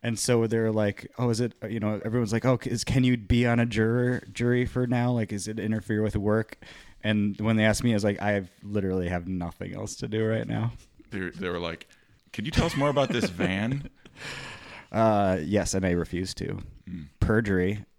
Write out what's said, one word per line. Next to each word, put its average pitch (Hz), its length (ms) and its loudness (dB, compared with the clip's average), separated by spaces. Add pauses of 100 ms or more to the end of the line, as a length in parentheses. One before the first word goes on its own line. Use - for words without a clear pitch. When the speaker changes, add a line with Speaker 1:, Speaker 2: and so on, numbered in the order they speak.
Speaker 1:
And 117 160 -2
so 117 300 2
they're 113 240 2
like, 107 460 0
"Oh, 123 120 0
is 113 120 0
it?" 120 140 -2 (120)
You 107 140 -4
know, 107 240 0
everyone's 113 260 0
like, 113 140 0
"Oh, 127 180 4
is, - 220 -4
can 131 180 2
you 123 140 4
be 117 280 2
on 120 140 4
a 117 60 4
juror, 120 640 2
jury 123 340 2
for 127 220 0
now? 123 240 2
Like, 113 220 0
is 104 160 -6
it 110 100 -6
interfere 107 420 0
with 104 140 0
work?" 107 480 0 (400)
And 104 380 2
when 110 160 4
they 107 80 6
asked 107 180 4
me, 120 80 4
I 110 40 4
was 104 100 2
like, 101 160 2
"I 101 220 0 (200)
literally 95 460 -2
have 87 180 -4
nothing 92 480 -6
else 104 220 -8
to 120 100 -8
do 110 180 0
right 113 220 -2
now." 113 240 -2 (400)
Speaker 2:
They, 101 80 -8 (120)
they 90 180 -8
were 87 100 -4
like, 85 260 -8 (460)
"Could 104 140 -6
you 156 60 -4
tell - 160 2
us 160 100 -2
more 143 120 2
about 135 200 2
this 120 200 0
van?" 101 640 -2
<laughs> - 60 -20 (920)
Speaker 1:
Uh, 101 520 2
yes, 92 300 0
and 95 120 0
I 87 60 2
refused 87 480 -2
to. 95 200 -6 (300)
Speaker 2:
Mm. 82 180 -10 (120)
Speaker 1:
Perjury. 101 680 2 (140)